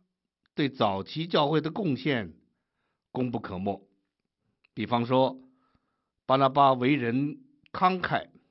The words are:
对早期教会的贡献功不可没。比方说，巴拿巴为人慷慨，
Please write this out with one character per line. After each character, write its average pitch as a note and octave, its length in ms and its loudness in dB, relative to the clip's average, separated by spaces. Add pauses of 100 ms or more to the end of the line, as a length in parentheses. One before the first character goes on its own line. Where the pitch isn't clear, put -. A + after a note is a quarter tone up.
(560)
对 D3 140 0
早 G2+ 340 0
期 D#3+ 240 -8
教 E3 220 2
会 D#3 120 2
的 D#3 120 -4
贡 D#3+ 240 -2
献 A#2 360 -4 (800)
功 B2+ 220 -4
不 A#2 80 -6
可 F#2+ 180 -10
没。 G2 260 -6 (920)
比 G#2+ 120 -4
方 A#2 180 0
说， C3 380 2 (840)
巴 C3 120 2
拿 C3+ 120 4
巴 C3+ 240 6
为 B2+ 220 2
人 B2+ 480 -2 (300)
慷 F#3 280 0
慨， C#3 300 -4 (200)